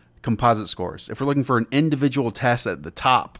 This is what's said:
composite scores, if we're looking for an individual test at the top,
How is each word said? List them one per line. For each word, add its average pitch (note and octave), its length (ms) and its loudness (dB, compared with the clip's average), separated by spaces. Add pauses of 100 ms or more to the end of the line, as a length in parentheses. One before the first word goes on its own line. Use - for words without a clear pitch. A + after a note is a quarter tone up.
(240)
composite A2+ 440 2
scores, F#2+ 420 -8
if A2+ 120 -10
we're C3+ 60 0
looking C#3+ 160 2
for B2 160 2
an A#2 120 -2
individual C#3 600 2
test A#2+ 340 0
at E2+ 160 -4
the D#2+ 80 -12
top, - 500 0